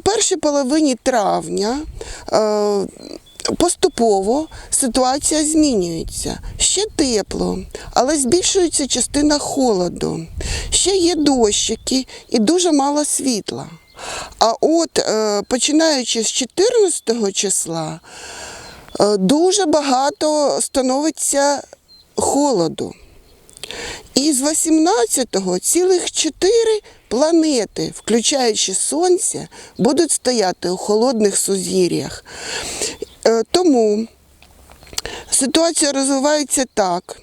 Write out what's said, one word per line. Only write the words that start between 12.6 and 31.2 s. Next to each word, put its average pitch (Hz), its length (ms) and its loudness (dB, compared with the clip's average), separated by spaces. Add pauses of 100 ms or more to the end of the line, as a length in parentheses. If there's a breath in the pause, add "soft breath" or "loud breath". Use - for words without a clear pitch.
мало 285 320 2
світла. 233 640 -4 (720 loud breath)
А 226 220 4
от, 330 380 2
е, 208 500 0
починаючи 285 760 2
з 208 100 -2
чотирнадцятого 320 1000 0
числа, 165 680 -4 (1000 loud breath)
е, 208 160 4
дуже 311 500 2
багато 294 960 0
становиться 277 1000 0 (540)
холоду. 196 760 0 (1200 loud breath)
І 285 180 2
з 254 100 0
вісімнадцятого 311 1160 0
цілих 359 520 0
чотири 440 720 0 (280 loud breath)
планети, 262 880 0
включаючи 220 800 0
Сонце, 330 720 -2 (300 loud breath)
будуть 285 320 2
стояти 196 600 -2
у 185 60 -2
холодних 214 600 2